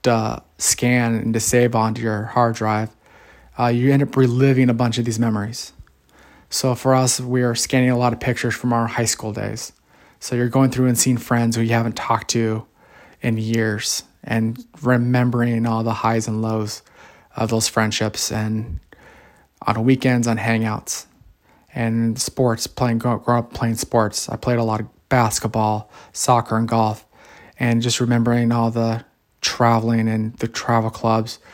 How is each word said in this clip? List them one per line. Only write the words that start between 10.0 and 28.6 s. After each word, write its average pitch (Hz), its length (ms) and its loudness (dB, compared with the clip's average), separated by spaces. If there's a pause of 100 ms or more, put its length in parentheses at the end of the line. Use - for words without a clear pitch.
So - 160 -6
you're 120 140 0
going 135 220 2
through 127 160 2
and 123 100 2
seeing 123 200 2
friends 117 380 0
who 113 60 0
you 113 120 0
haven't 117 220 0
talked - 340 -2
to 113 360 -2 (560)
in 117 160 -2
years 110 640 -2 (200)
and 113 340 -2 (240)
remembering 120 880 2
all 113 160 -2
the 113 100 -2
highs 113 340 -2
and 110 140 -4
lows 110 400 -4 (540)
of 113 140 -2
those 113 180 0
friendships 110 640 -2
and 110 480 -4 (800)
on 113 220 -2
weekends, 127 420 2
on 113 120 0
hangouts 110 680 -4 (680)
and 117 440 0
sports, 120 460 -2
playing, 120 320 -2
grow, 117 220 0
grow 120 200 0
up 117 140 -6
playing 113 220 -2
sports. 107 520 -2
I 113 80 -6
played 123 220 -2
a 117 60 0
lot 110 160 -2
of 110 80 -8 (220)
basketball, 110 800 0 (220)
soccer, 117 440 2
and 113 100 0
golf, 113 380 0 (540)
and 117 220 2
just 120 180 0
remembering 120 520 2
all 117 200 2